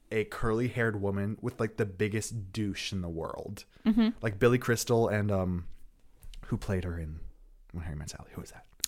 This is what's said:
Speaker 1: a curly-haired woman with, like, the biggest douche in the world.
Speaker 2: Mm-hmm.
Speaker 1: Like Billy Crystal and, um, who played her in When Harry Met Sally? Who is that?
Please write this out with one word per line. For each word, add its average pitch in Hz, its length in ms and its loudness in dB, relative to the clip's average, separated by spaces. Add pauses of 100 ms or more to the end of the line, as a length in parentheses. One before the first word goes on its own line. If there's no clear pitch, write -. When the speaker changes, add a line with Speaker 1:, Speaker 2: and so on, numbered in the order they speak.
(120)
Speaker 1:
a 110 120 2
curly-haired 113 760 0
woman 98 400 0
with, 120 200 -4
like, 110 160 0
the 110 100 2
biggest 104 680 -2
douche 104 400 -2
in 95 80 0
the 85 80 -2
world. - 560 -6 (220)
Speaker 2:
Mm-hmm. 220 240 6 (120)
Speaker 1:
Like 101 160 0
Billy 123 200 8
Crystal 117 500 4
and, 104 240 2
um, 92 340 0 (800)
who 117 100 -2
played 95 280 -2
her 85 140 -4
in 78 220 -8 (520)
When 85 120 -6
Harry 80 120 -6
Met 76 140 -8
Sally? - 240 -16
Who - 80 -10
is - 100 -16
that? - 120 -20 (240)